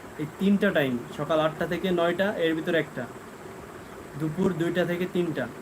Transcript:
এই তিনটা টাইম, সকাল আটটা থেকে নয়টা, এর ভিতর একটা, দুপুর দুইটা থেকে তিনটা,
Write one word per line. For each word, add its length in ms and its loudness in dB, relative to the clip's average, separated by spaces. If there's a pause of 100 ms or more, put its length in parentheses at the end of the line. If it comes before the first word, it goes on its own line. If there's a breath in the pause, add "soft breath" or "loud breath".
(180)
এই 80 -4 (120)
তিনটা 320 6
টাইম, 280 2 (180)
সকাল 240 2
আটটা 260 0
থেকে 240 0
নয়টা, 420 2
এর 220 2
ভিতর 200 0
একটা, 320 0 (1120)
দুপুর 320 0
দুইটা 320 0
থেকে 280 -2
তিনটা, 340 0 (160)